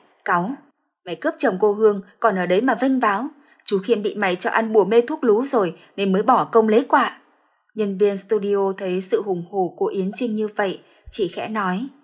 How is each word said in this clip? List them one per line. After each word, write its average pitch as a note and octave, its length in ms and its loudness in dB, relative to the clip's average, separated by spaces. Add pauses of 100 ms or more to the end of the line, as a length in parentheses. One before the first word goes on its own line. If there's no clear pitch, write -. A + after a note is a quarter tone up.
(260)
cáu. F3+ 260 0 (540)
"Mày F3 100 -8
cướp D4+ 220 -4
chồng G#3+ 220 0
cô G#3 140 4
Hương, G#3 280 2 (180)
còn G#3 160 2
ở F3+ 100 -2
đấy F#3 160 2
mà C#4 140 0
vênh C4+ 240 0
váo. A3 280 0 (380)
Chú G3+ 140 -2
Khiêm G#3 220 0
bị G3+ 140 -4
mày F#3+ 200 0
cho F#3 140 -4
ăn A3 240 -2
bùa G#3 120 6
mê A3+ 160 4
thuốc D4+ 220 -6
lú A#3 220 2
rồi G3+ 300 0 (200)
nên G3 160 0
mới F#3 120 2
bỏ G#3+ 220 4
công A3 240 4
lấy G#3+ 120 4
quạ." C4 400 0 (540)
Nhân G3+ 220 -4
viên G3+ 200 2
studio G3 600 0
thấy F#3+ 240 -4
sự F#3+ 200 -2
hùng F#3 300 -4
hổ F#3+ 260 -2
của G3 80 -2
Yến F#3+ 300 -2
Trinh A3+ 200 -4
như G#3+ 120 -2
vậy, G#3 320 -4 (320)
chỉ F#3+ 160 -4
khẽ E3+ 200 -8
nói, G#3 400 -4 (160)